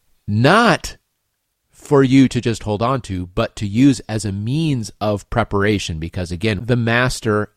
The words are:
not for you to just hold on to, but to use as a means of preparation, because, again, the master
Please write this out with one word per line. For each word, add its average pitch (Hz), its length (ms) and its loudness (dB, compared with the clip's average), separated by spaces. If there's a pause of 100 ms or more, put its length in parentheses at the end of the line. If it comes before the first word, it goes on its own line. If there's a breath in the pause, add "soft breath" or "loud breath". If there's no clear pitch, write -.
(280)
not 156 720 2 (720)
for - 320 0
you 131 280 6
to 127 100 -2
just 113 240 -4
hold 104 180 -4
on 123 200 -2
to, 90 260 -8
but 110 300 -6
to 107 100 -6
use 123 400 4
as 107 160 -4
a 104 80 -4
means 123 580 -4 (120)
of 104 280 -4
preparation, 101 680 -2
because, 85 320 -8
again, 104 320 -4
the 120 140 0
master 117 800 -2